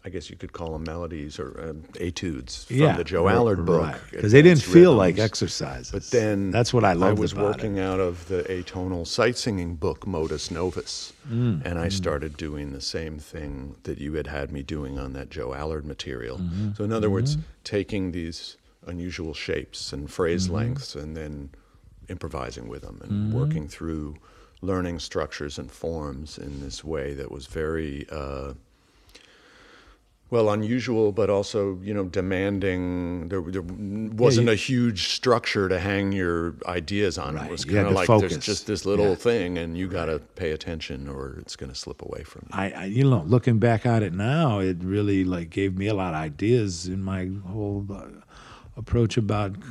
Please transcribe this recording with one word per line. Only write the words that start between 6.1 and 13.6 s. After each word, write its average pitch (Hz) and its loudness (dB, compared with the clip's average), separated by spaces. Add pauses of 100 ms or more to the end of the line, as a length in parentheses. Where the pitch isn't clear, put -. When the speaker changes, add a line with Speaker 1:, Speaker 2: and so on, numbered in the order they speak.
Speaker 1:
then 104 2
Speaker 2:
That's 117 2
what 113 6
I 98 6
Speaker 1:
I - 6
Speaker 2:
loved 95 4
Speaker 1:
was - 0
Speaker 2:
about 98 -2
it. 104 4 (100)
Speaker 1:
working 101 -2
out 95 0
of 87 -2
the 90 0
atonal 90 -4
sight 117 2
singing 87 -2
book, 80 -4
Modus 80 -4
Novus, 85 -6 (180)
Speaker 2:
Mm, 117 0
Speaker 1:
and 85 -4
I 82 0
Speaker 2:
mm. 95 -2
Speaker 1:
started 78 -2
doing 73 -8
the 69 -10
same 80 -6
thing 73 -12